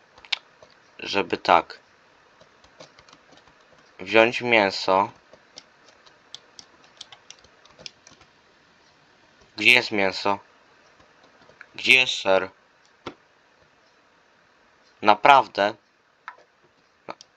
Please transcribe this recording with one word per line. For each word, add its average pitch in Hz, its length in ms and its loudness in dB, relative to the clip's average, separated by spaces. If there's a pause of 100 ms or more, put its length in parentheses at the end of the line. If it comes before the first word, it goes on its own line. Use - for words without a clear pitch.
(1000)
żeby 95 380 -6
tak. - 440 -2 (2250)
Wziąć 113 420 2
mięso. 107 680 0 (4000)
Gdzie 107 160 2
jest 123 180 0
mięso? 101 480 -4 (1400)
Gdzie 120 200 0
jest 127 200 0
ser? 95 360 -2 (2500)
Naprawdę? 107 720 2 (1300)
Na, - 60 -16 (220)